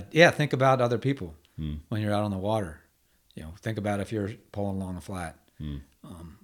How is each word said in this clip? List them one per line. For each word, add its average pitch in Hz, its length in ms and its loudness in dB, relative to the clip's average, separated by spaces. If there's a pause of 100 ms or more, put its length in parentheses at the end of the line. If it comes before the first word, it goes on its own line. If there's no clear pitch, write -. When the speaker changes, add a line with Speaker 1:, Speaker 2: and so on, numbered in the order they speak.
(120)
Speaker 1:
yeah, 156 200 8
think 147 220 0
about 131 260 6
other 120 180 2
people 101 380 -2 (220)
Speaker 2:
Hmm. 76 160 -4 (160)
Speaker 1:
when 107 100 -2
you're 104 140 0
out 104 100 2
on 104 80 -2
the 98 60 -4
water. 95 420 -2 (540)
You - 100 -14
know, 80 160 -14
think 110 180 -4
about 101 220 -2
if 95 100 -4
you're 101 200 -2 (240)
pulling 101 280 -4
along 92 140 -6
a 85 60 -10
flat, 87 360 -10 (200)
Speaker 2:
Hmm. 73 200 -8 (240)
Speaker 1:
um, 85 420 -18